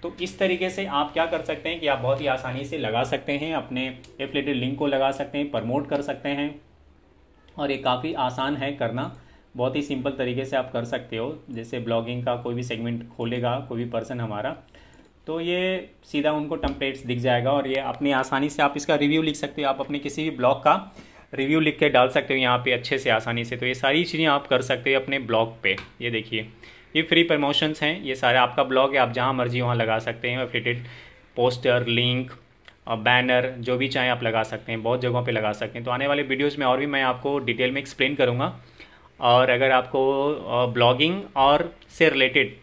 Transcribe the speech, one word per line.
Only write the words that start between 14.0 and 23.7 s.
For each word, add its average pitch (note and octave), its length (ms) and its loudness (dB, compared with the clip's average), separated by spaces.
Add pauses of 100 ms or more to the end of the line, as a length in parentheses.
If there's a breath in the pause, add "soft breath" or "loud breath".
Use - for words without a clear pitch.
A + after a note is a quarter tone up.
हमारा, A2 360 -6 (720 loud breath)
तो D#3+ 140 -4
ये F3+ 480 -2 (140)
सीधा D3+ 280 0
उनको D3+ 240 -2
templates C#3 500 -4
दिख B2 140 -2
जाएगा B2 320 2
और C#3 160 2
ये C3 80 -2
अपनी C3+ 360 -2
आसानी C3+ 380 0
से D3 140 0
आप C#3+ 140 4
इसका D3 180 0
review D3 260 2
लिख D#3 140 0
सकते D3 260 -6
हो, C#3 80 0
आप C3 100 -2
अपने C#3+ 200 -4
किसी C#3+ 240 -6
भी D#3 140 -4
blog B2 200 4
का F3 380 2 (380 loud breath)
review C#3 260 2
लिख D3+ 200 2
के D3 100 6
डाल B2+ 200 6
सकते C#3 240 0
हो C3 60 2
यहाँ B2 180 4
पे B2 140 0
अच्छे B2 260 -2
से C3 120 -2
आसानी A#2 360 2
से। A#2+ 120 -8
तो A#2+ 80 -4
ये B2+ 80 0